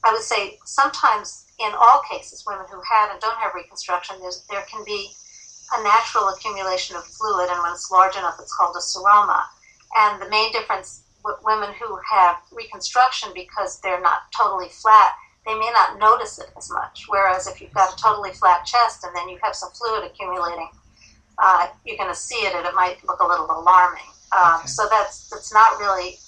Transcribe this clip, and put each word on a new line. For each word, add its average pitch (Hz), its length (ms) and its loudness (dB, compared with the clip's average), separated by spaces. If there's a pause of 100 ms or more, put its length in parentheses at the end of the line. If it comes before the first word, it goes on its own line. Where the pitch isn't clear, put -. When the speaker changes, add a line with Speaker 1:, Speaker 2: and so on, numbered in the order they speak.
Speaker 1:
I 226 80 6
would 220 100 0
say 208 440 -6
sometimes 269 800 -2 (160)
in 220 180 -4
all 254 220 8 (100)
cases, - 340 -12
women 190 240 -10
who 190 120 -18
have 214 300 0
and 185 100 -12
don't 226 160 -4
have 220 180 -6
reconstruction, 180 640 -8
there's, 185 300 -12
there 196 200 -8
can 214 140 -14
be 202 280 -10 (640)
a 220 60 -4
natural 202 460 2
accumulation 190 680 -6
of 170 80 -14
fluid, 214 440 -4
and 175 140 -4
when 170 80 -2
it's - 180 -12
large 190 280 4
enough, 175 220 -6
it's - 140 -16
called 185 220 0
a 175 40 -8
seroma. 202 640 2 (520)
And 208 260 2
the 196 80 -14
main 220 220 0
difference 214 520 -6 (220)
with - 180 -6
women 208 360 -2
who 220 180 -10 (120)
have 190 280 4 (140)
reconstruction, 247 800 -2
because 185 480 -8
they're 185 200 -4
not 175 180 2 (160)
totally 180 340 -2
flat, - 420 6 (340)
they 220 100 -6
may 220 180 -4
not 202 260 2
notice 220 400 2
it - 80 -14 (100)
as - 120 -16
much. - 380 -8
Whereas 190 400 0
if 190 120 -14
you've - 140 -20
got 202 200 2
a - 80 -14
totally 208 300 0
flat 185 340 2
chest - 380 0
and 180 120 -12
then 175 120 -8
you 180 160 -16
have 233 120 -4
some - 160 -12
fluid 220 340 -6
accumulating, 175 640 -8 (680)
uh, 185 300 4 (180)
you're 226 120 -12
gonna 190 180 -6
see - 200 -10
it, 202 200 -2
and 175 100 -6
it 180 80 -4
might 180 320 0
look 185 140 -4
a 170 60 4
little 175 260 0
alarming. 180 560 4 (240)
Um, 170 280 6
Speaker 2:
Okay. - 80 -12
Speaker 1:
so 214 220 -2
that's, 208 400 -2
that's - 240 -14
not 220 260 6
really 190 380 -4 (100)